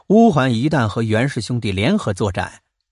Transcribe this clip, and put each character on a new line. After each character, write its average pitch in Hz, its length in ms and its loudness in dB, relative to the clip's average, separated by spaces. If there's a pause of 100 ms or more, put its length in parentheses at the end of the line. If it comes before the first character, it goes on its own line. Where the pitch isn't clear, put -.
乌 226 240 6
桓 131 200 2
一 117 160 0
旦 147 200 0
和 117 160 -4
袁 113 260 0
氏 - 100 -8
兄 123 220 -6
弟 104 100 -4
联 104 240 0
合 156 160 -2
作 101 200 -2
战， 92 320 -8 (280)